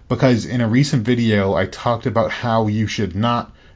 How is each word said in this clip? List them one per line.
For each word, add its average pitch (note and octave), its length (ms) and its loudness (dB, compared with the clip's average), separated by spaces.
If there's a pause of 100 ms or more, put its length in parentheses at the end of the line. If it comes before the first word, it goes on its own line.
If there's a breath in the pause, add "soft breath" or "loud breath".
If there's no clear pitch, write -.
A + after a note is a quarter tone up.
because B2 360 2
in A#2 140 -4
a A#2+ 80 0
recent B2+ 380 2
video, A2 480 2
I F#2 140 0
talked A#2 380 -4
about A2 260 0
how A2+ 360 0
you G#2+ 180 0
should G2+ 300 -4
not A#2 380 -2 (220 soft breath)